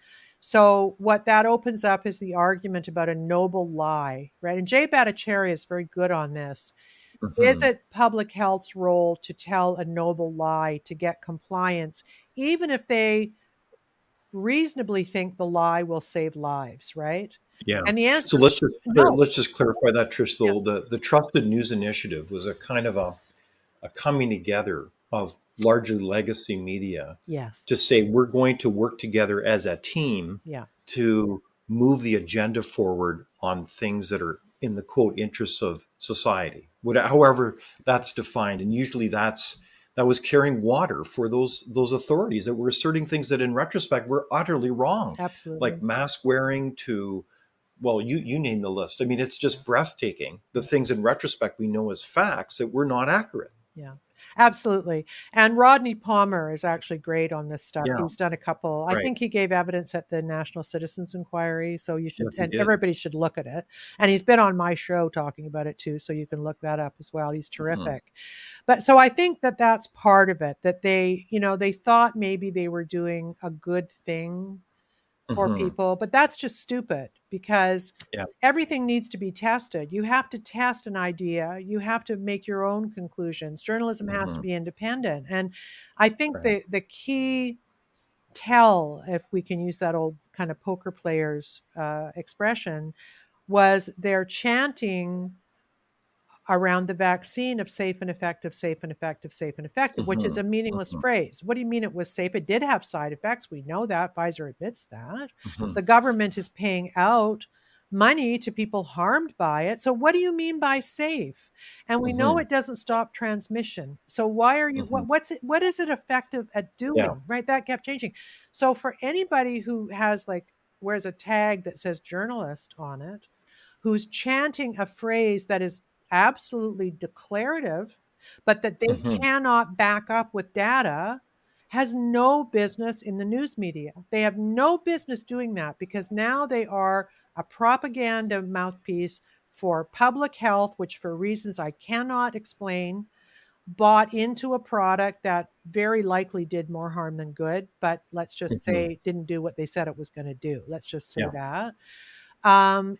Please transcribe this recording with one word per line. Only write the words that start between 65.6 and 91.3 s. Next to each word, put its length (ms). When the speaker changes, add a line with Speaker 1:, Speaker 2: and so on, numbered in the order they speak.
Speaker 1:
it 120
too. 220
So 120
you 160
can 160
look 160
that 220
up 180
as 140
well. 180
He's 180
Speaker 2:
Mm-hmm. 140
Speaker 1:
terrific. 480
But 180
so 140
I 100
think 320
that 180
that's 300
part 420
of 120
it, 220
that 180
they, 480
you 100
know, 160
they 160
thought 460
maybe 320
they 180
were 160
doing 580
a 80
good 400
thing 680
for 120
Speaker 2:
Mm-hmm. 160
Speaker 1:
people, 320
but 160
that's 240
just 240
stupid 520
because 640
Speaker 2:
Yeah. 140
Speaker 1:
everything 460
needs 220
to 100
be 120
tested. 600
You 100
have 300
to 80
test 480
an 100
idea. 600
You 180
have 280
to 120
make 300
your 180
own 240
conclusions. 720
Journalism 460
has 240
to 80
Speaker 2:
Mm-hmm. 20
Speaker 1:
be 120
independent. 760
And 240
I 100
think 280
Speaker 2:
Right. 60
Speaker 1:
the, 340
the 40
key 800
tell, 720
if 220
we 140
can 160
use 180
that 160
old 240
kind 160
of 120
poker 280
player's, 720